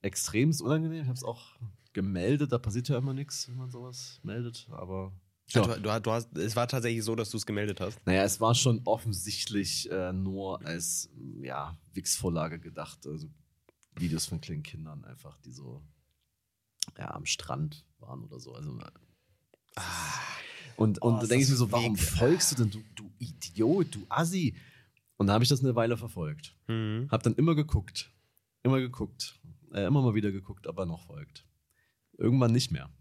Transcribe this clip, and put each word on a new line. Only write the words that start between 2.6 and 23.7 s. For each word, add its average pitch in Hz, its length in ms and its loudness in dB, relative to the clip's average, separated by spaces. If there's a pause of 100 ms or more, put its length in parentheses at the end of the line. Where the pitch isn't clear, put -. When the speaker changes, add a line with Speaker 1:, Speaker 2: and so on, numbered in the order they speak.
Speaker 1:
ja 139 100 2
immer 135 160 -2
nix, 143 360 -8
wenn 123 80 -10
man 127 120 -8
sowas 127 540 -14
meldet, 117 480 -8
aber 95 400 -8 (380)
Speaker 2:
Ja. 117 180 6
Speaker 1:
ja. 117 80 0
Speaker 2:
Du, - 60 -8
du, 107 200 0
du 110 100 0
hast, 117 260 -2
es 107 180 -2
war 120 140 4
tatsächlich 117 340 0
so, 113 120 0
dass 113 140 -2
du's 113 160 -6
gemeldet 104 360 -2
hast? 92 240 -6
Speaker 1:
Naja, 95 180 6
es 104 160 2
war 117 160 6
schon 120 300 4
offensichtlich, 101 1040 -2
äh, 92 220 -2
nur 95 520 -4
als, - 440 -4 (320)
ja, 71 360 -8 (160)
Wix-Vorlage 82 680 -2
gedacht, 78 460 -14
also 76 220 -10 (720)
Videos 82 280 -2
von 85 120 -6
kleinen 76 240 -8
Kindern 78 400 -12
einfach, - 360 -20
die - 120 -18
so, 67 320 -14 (1120)
ja, - 160 -10
am 147 120 -10
Strand - 600 -4 (140)
waren - 240 -12
oder - 160 -16
so. 62 140 -16
Also, - 260 -10 (960)
Speaker 2:
Ah. 85 440 -6 (580)
Speaker 1:
und, 110 240 4
und 117 120 6
Speaker 2:
Oh, 113 40 4
Speaker 1:
da 107 60 0
Speaker 2:
ist 110 60 -2
Speaker 1:
denk 127 140 6
ich 127 60 6
Speaker 2:
das - 40 6
Speaker 1:
mir 127 40 4
so, 117 140 4
„Warum 120 240 2
Speaker 2:
eklig. 82 140 2
Speaker 1:
folgst 131 420 4
du 143 40 -2
denn, 117 160 4
du, 107 100 -8 (140)
du 98 140 -16 (100)
Idiot, 123 760 0